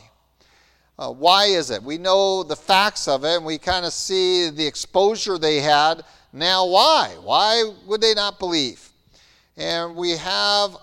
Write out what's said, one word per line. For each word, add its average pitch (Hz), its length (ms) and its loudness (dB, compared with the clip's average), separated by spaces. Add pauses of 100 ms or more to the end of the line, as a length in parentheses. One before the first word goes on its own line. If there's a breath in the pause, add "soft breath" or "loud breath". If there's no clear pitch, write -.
(1000 soft breath)
Uh, 127 120 -10
why 175 360 4
is 165 240 0
it? 104 120 -6
We 143 140 -8
know 190 460 0
the 151 120 -6
facts 196 540 0
of 139 160 0
it, 170 120 0
and 160 100 -6
we 160 100 -6
kinda 175 340 -4
see 185 600 0
the 151 160 -4
exposure 196 720 -2
they 156 220 0
had. 151 440 2 (300 soft breath)
Now 180 320 0
why? 196 560 4
Why 214 500 0 (140)
would 208 160 -4
they 220 100 4
not 202 260 -4
believe? 156 520 -4 (680 soft breath)
And 170 400 -6
we 175 140 -4
have 202 720 -2